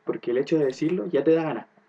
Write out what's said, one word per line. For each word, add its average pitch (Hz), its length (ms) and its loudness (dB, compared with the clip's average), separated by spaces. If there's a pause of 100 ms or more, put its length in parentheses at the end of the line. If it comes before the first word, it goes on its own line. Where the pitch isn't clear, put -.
porque - 280 -4
el 120 80 0
hecho 139 180 0
de 151 80 2
decirlo 165 400 -2
ya 143 180 0
te 160 100 6
da 165 100 2
ganas. 127 240 -6 (220)